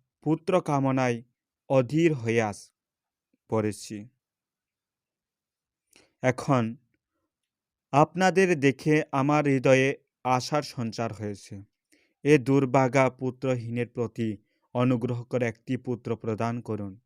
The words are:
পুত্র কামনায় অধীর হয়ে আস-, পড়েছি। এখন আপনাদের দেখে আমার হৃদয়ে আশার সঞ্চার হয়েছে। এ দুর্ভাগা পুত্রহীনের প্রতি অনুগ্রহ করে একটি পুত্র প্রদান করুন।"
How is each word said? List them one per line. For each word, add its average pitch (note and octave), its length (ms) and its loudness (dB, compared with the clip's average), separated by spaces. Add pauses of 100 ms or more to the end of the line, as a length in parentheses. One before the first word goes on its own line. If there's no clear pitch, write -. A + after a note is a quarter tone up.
(220)
পুত্র D#3+ 380 0
কামনায় C3 640 0 (460)
অধীর C#3+ 460 2
হয়ে A2+ 280 0
আস-, G#2 280 -8 (760)
পড়েছি। G#2+ 600 -4 (2250)
এখন B2 540 0 (1160)
আপনাদের F3 680 2
দেখে D3+ 420 2 (100)
আমার C#3+ 340 2
হৃদয়ে C3+ 480 4 (300)
আশার B2+ 380 0
সঞ্চার A2+ 500 -6
হয়েছে। G2+ 500 -12 (600)
এ D3 160 6
দুর্ভাগা C3 720 2
পুত্রহীনের B2 800 -6
প্রতি A2+ 480 -6 (380)
অনুগ্রহ B2 500 0
করে B2 220 -2
একটি B2 300 -6
পুত্র A#2+ 400 -8
প্রদান A#2 440 -6
করুন।" G2+ 460 -10